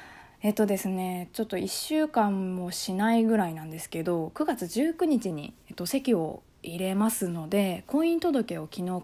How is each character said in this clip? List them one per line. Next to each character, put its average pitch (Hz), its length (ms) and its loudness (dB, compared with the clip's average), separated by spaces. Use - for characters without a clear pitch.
え 208 80 4
っ 208 40 2
と 214 120 4
で 196 100 2
す 190 140 -2
ね、 185 420 -4
ち - 80 -8
ょ - 40 0
っ - 20 -12
と 196 100 -6
一 190 160 -2
週 311 360 0
間 196 480 2
も 175 160 -6
し - 200 -4
な 214 240 4
い 226 80 6
ぐ 220 140 4
ら 185 100 2
い 160 60 -6
な 160 80 -10
ん 156 80 -12
で 156 80 -12
す - 100 -12
け 165 140 -4
ど、 165 320 0
九 302 100 0
月 269 220 -2
十 269 260 0
九 330 140 0
日 247 260 2
に、 147 220 -10
え - 20 -14
っ - 20 -14
と、 175 120 -6
籍 269 260 0
を 160 300 0
入 170 160 -10
れ 185 160 -2
ま 208 140 2
す 196 220 -2
の 165 180 -6
で、 190 380 2
婚 302 180 2
姻 339 140 4
届 262 400 0
を 156 120 -10
昨 180 160 -4
日 180 180 -4